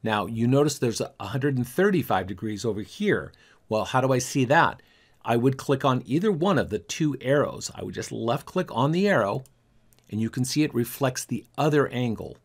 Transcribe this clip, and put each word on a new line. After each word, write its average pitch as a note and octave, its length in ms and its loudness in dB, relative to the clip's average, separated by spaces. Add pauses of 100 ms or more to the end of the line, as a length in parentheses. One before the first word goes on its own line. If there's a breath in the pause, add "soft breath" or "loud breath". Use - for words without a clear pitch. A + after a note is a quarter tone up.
Now, G#2 240 0
you A2+ 200 -2
notice C#3+ 320 4
there's A#2 220 -2
a - 260 -8
hundred C3+ 300 -2
and B2 100 0
thirty-five B2+ 600 2
degrees G#2 360 -8
over G#2+ 180 -2
here. D3 500 -2 (360 soft breath)
Well, G#2+ 160 0
how C3 160 0
do C3 120 2
I B2+ 60 4
see B2+ 260 0
that? C#3 360 4 (440 soft breath)
I A#2 120 2
would B2+ 200 2
click C3+ 280 -2
on B2+ 220 2
either E3+ 240 0
one F3 260 2
of F2 140 0
the G#2 80 -2
two D3 420 -2
arrows. C3+ 540 0
I - 80 -12
would G2+ 120 -8
just G#2+ 180 -8
left A2+ 340 -2
click - 240 -4
on C3+ 220 0
the F#3+ 160 2
arrow, B2+ 340 2 (680)
and G#2 120 -4
you A2+ 100 -2
can B2+ 140 -2
see D3 180 0
it D3 120 -2
reflects B2 500 -2
the - 200 -6 (140)
other D3 300 4
angle A#2 560 -4